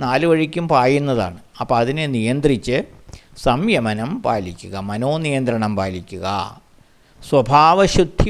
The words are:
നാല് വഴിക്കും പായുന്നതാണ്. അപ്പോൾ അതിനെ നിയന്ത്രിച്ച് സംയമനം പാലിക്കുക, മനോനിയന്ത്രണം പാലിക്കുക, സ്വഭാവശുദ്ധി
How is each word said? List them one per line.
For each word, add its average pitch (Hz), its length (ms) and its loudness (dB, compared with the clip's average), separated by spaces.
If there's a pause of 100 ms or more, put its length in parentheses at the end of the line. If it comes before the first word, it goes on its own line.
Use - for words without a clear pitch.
നാല് 135 280 0
വഴിക്കും 160 400 0
പായുന്നതാണ്. 127 680 0 (220)
അപ്പോൾ 120 220 -2
അതിനെ 147 220 -2 (100)
നിയന്ത്രിച്ച് 123 600 0 (680)
സംയമനം 123 680 0 (140)
പാലിക്കുക, 95 500 -4 (140)
മനോനിയന്ത്രണം 123 880 -2
പാലിക്കുക, 92 480 -6 (1040)
സ്വഭാവശുദ്ധി 156 1000 4